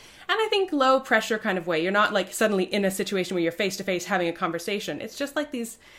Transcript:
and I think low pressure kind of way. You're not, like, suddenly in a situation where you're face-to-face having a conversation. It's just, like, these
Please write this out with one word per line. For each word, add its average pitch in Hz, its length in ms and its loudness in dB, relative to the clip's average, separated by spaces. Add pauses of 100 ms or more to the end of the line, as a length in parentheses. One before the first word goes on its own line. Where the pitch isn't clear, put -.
(300)
and 381 120 2
I 440 80 2
think 381 220 0
low 262 300 4
pressure 226 360 2
kind 208 200 -2
of 170 100 -6
way. 165 160 2
You're 185 80 0
not, 208 220 4
like, 190 200 0
suddenly 202 300 2
in 196 220 0
a 190 60 2
situation 190 440 -2
where 175 80 0
you're 165 80 2
face-to-face 190 540 -2
having 180 240 0
a 165 40 -2
conversation. 170 680 -4
It's - 160 -12
just, 277 180 -6
like, 294 160 -2
these 233 260 -8 (220)